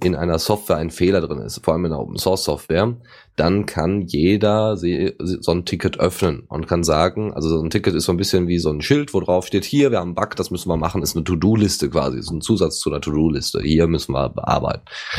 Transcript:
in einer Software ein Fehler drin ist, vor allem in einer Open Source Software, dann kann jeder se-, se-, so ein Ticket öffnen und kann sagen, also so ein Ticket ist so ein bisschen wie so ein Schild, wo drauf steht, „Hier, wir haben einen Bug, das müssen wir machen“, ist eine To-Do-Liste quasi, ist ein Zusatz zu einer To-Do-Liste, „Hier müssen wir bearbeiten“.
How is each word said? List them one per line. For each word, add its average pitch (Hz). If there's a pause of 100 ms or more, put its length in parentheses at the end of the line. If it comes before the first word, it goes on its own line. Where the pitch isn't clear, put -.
in 90
einer 82
Software 104
ein 82
Fehler 92
drin 76
ist, -
vor 80
allem 87
in 80
einer 71
Open 50
Source 95
Software, 90 (400)
dann 95
kann 95
jeder 104
se-, 85
se-, 90
so 85
ein 87
Ticket -
öffnen 85
und 78
kann 85
sagen, 90
also 80
so 80
ein 80
Ticket 98
ist 78
so 92
ein 85
bisschen 92
wie 87
so 80
ein 73
Schild, 143
wo 98
drauf 90
steht, 98
„Hier, 143
wir 104
haben 87
einen 87
Bug, 101
das 92
müssen 90
wir 82
machen“, 82
ist 73
eine 80
To-Do-Liste 92
quasi, 67
ist -
ein 80
Zusatz 90
zu 80
einer 71
To-Do-Liste, 76
„Hier 80
müssen 80
wir 67
bearbeiten“. - (360)